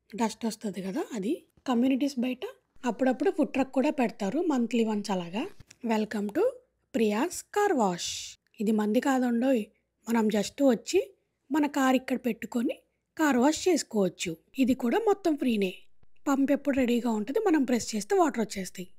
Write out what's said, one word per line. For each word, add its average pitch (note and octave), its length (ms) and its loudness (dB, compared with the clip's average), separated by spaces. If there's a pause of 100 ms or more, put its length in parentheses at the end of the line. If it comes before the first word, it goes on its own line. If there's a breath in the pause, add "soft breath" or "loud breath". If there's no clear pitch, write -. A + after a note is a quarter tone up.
(160)
డస్ట్ A3 300 -2
వస్తది G#3 360 -8
కదా G3 300 -6
అది. A3+ 320 -4 (220)
కమ్యూనిటీస్ C4 520 0
బయట B3+ 220 -4 (440)
అప్పుడప్పుడు B3+ 460 0
ఫుడ్ D4 180 0
ట్రక్ C4+ 240 -2
కూడా C4+ 180 2
పెడతారు, A3 480 -2
మంత్లీ B3 460 0
వన్స్ G#3+ 260 -2
అలాగా. F#3 360 -4 (400)
Welcome G#3 480 -2
to E4 80 0 (520)
ప్రియాస్ A#3 480 0
కార్ G#4 300 0
వాష్. G3 680 -2 (220)
ఇది A3 120 0
మంది G#3+ 280 2
కాదండోయ్. B3 640 0 (440)
మనం A3+ 200 2
just G#3+ 400 0
వచ్చి - 460 0 (380)
మన D4+ 140 2
కార్ C4+ 300 2
ఇక్కడ B3+ 200 -2
పెట్టుకొని A#3+ 580 -4 (440)
కార్ D4 180 4
వాష్ D4 320 2
చేసుకోవచ్చు. G3 680 0 (220)
ఇది B3+ 160 2
కూడా B3+ 240 0
మొత్తం G4 380 2
ఫ్రీనే. G#3+ 380 0 (540)
పంప్ C#4 240 2
ఎప్పుడు C#4 240 0
రెడీగా A#3+ 340 2
ఉంటది, A3 280 -2
మనం D#4+ 260 4
ప్రెస్ A3 320 -2
చేస్తే G#3+ 200 0
వాటర్ D4 240 2
వచ్చేస్తాయి. F#3 480 -6 (100)